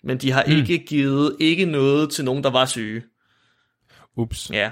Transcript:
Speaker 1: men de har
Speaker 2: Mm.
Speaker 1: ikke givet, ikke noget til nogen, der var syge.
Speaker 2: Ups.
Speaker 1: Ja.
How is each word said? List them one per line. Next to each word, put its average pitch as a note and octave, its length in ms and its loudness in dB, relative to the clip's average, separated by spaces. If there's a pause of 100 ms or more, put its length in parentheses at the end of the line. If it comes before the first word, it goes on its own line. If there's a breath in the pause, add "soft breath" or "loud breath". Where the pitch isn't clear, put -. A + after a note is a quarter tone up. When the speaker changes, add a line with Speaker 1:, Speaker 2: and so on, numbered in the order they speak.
Speaker 1:
men B2+ 140 -4
de C3+ 140 -2
har C3+ 140 2
Speaker 2:
Mm. D3 60 4
Speaker 1:
ikke D#3+ 260 2
givet, D3 640 0
ikke E3+ 240 2
noget D3 460 2
til D3 140 -6
nogen, C3+ 200 -2
der C3+ 60 0
var B2+ 160 2
syge. A2+ 360 -8 (1120 soft breath)
Speaker 2:
Ups. - 360 -6
Speaker 1:
Ja. G#2 200 -2